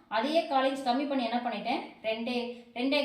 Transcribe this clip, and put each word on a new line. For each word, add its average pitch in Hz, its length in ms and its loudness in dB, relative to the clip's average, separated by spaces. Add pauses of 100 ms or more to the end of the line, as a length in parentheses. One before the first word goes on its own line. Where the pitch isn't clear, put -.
(160)
அதையே 302 300 2
கால் 269 240 2
இன்ச் 269 180 -4
கம்மி 262 200 2
பண்ணி 269 200 0
என்ன 240 160 0
பண்ணிட்டேன்? 226 380 -2 (260)
ரெண்டே, 233 300 -2 (400)
ரெண்டே 277 260 2